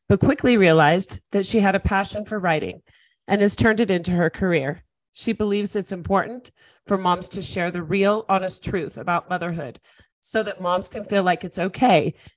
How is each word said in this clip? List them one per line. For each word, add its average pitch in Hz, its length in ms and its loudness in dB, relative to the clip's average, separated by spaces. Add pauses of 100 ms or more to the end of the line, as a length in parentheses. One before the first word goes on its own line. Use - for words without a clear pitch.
but 202 100 4
quickly 254 380 2
realized 165 640 4 (100)
that 196 160 -2
she 226 140 2
had 196 160 2
a 190 40 0
passion 202 440 -2
for 214 160 -8
writing 156 420 -2 (460)
and 202 120 0
has 202 140 4
turned 220 260 2
it 196 120 2
into 175 180 -2
her 170 200 2
career. 165 520 -2 (300)
She - 200 -4
believes 208 440 -2
it's 196 160 -6
important 196 580 -4 (380)
for 196 100 0
moms 180 320 -2
to 190 100 -8
share 180 300 -4
the 175 140 -8
real, 196 440 0
honest 190 360 -2
truth 170 340 -6
about 170 320 -4
motherhood 170 480 -6 (420)
so - 220 -4
that 196 180 -8
moms 180 280 -2
can 214 160 -10
feel 202 180 0
like 180 220 0
it's 185 160 -8
okay 175 540 2 (220)